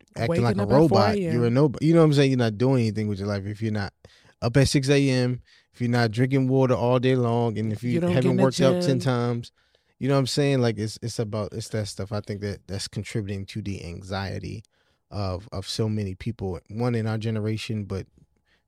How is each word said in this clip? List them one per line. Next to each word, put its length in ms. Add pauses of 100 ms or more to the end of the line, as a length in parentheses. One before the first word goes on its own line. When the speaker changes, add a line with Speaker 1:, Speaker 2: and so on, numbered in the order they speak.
(160)
Speaker 1:
acting 140
Speaker 2:
Waking 140
Speaker 1:
like 120
a 60
Speaker 2:
up 100
at 160
four 120
A 20
M. 80
Speaker 1:
robot, 100
you're 260
a 40
nob-, 320
you 100
know 80
what 60
I'm 80
saying? 160
You're 80
not 180
doing 280
anything 240
with 100
your 100
life 160
if 160
you're 120
not 200 (480)
up 160
at 120
six 200
A 220
M, 320 (320)
if 80
you're 80
not 220
drinking 360
water 260
all 240
day 160
long, 440
and 160
if 80
you 80
Speaker 2:
You 100
don't 100
get 60
Speaker 1:
haven't 160
Speaker 2:
in 60
the 40
Speaker 1:
worked 200
out 180
ten 180
Speaker 2:
gym. 20
Speaker 1:
times. 520 (460)
You 100
know 60
what 60
I'm 60
saying? 340
Like, 180
it's, 220
it's 200
about, 320
it's 160
that 180
stuff. 240
I 80
think 220
that 260
that's 220
contributing 580
to 160
the 220
anxiety 800 (480)
of, 400
of 160
so 200
many 280
people, 420 (100)
one 280
in 100
our 120
generation, 680
but 240 (600)